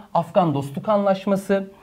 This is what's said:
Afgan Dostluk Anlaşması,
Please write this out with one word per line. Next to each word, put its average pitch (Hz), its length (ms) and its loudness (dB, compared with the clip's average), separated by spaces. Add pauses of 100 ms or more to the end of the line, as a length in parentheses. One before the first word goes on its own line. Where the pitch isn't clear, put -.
(140)
Afgan 170 400 2
Dostluk 139 340 -4
Anlaşması, 196 840 0 (120)